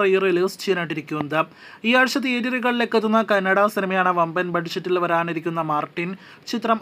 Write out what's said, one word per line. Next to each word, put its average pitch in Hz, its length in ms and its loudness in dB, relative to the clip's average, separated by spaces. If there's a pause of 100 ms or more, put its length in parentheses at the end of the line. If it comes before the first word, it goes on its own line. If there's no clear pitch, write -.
റീ 190 80 4 (140)
റിലീസ് 185 380 0
ചെയ്യാനായിട്ടിരിക്കുന്നത്. 156 760 -2 (500)
ഈ 247 100 4
ആഴ്ച 262 160 2 (100)
തിയേറ്ററുകളിലേക്ക് 240 760 0
എത്തുന്ന 220 220 2 (100)
കന്നഡ 196 340 4 (100)
സിനിമയാണ് 185 440 0
വമ്പൻ 170 360 -2
ബഡ്ജറ്റിൽ 175 500 -2
വരാനിരിക്കുന്ന 170 540 0 (120)
മാർട്ടിൻ. 160 400 -4 (400)
ചിത്രം 226 300 0